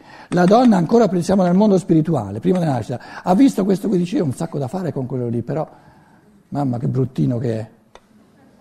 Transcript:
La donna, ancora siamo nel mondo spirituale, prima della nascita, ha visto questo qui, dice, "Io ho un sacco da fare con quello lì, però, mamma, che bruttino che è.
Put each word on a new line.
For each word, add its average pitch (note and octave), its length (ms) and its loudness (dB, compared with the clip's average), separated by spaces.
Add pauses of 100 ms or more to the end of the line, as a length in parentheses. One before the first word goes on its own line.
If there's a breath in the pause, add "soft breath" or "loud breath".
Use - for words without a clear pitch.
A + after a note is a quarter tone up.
(280 loud breath)
La F3+ 180 2
donna, A3 320 6
ancora G3+ 320 2 (100)
siamo F#3 220 0
nel F3 120 2
mondo G3+ 220 4
spirituale, D3+ 640 0
prima F3+ 180 0
della E3 140 0
nascita, A#2+ 280 -6 (220 loud breath)
ha F#3 120 2
visto G#3+ 300 4
questo F#3+ 240 -2
qui, G#3 100 0
dice, F3 180 -4
"Io G#3 60 0
ho E3 40 -2
un C3 60 -2
sacco E3 240 -8
da C3+ 120 -6
fare F3+ 240 -6
con C3+ 120 -6
quello B2 240 -6
lì, A#2 140 -4
però, C#3+ 260 -6 (800 soft breath)
mamma, C3+ 300 -4
che B2+ 100 -6
bruttino B2+ 480 -2
che A2+ 220 -4
è. A2+ 100 -10 (920)